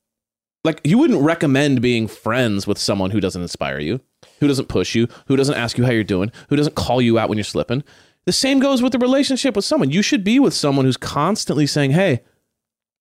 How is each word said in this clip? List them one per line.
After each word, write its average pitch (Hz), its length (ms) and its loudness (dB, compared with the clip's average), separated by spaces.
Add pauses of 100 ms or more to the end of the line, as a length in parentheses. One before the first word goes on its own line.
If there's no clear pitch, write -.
(640)
like, 160 200 -2
you 170 140 4
wouldn't 254 220 4
recommend 143 600 2
being 117 260 0
friends 110 580 -2
with 101 120 -2
someone 98 320 -2
who 107 100 -2
doesn't 92 220 -4
inspire 69 360 -6
you, 82 220 -4 (400)
who 143 80 2
doesn't 135 200 -2
push - 260 -2
you, 117 140 2 (180)
who 135 100 2
doesn't 135 180 0
ask 117 220 -4
you 123 80 0
how 127 80 2
you're 110 120 0
doing, 98 280 -2 (160)
who 143 80 0
doesn't 147 180 0
call 127 280 -2
you 113 160 2
out 107 100 0
when 107 100 -2
you're 101 60 -4
slipping. 117 400 -4 (400)
The 180 80 -2
same 262 280 0
goes 269 220 2
with 247 100 0
the 254 60 -2
relationship 262 580 0
with 196 80 0
someone. 220 260 0
You 175 120 0
should 220 220 -2
be 226 160 2
with 226 140 2
someone 139 300 0
who's 131 120 2
constantly - 720 -2
saying, 139 240 0
"Hey, 165 320 2 (800)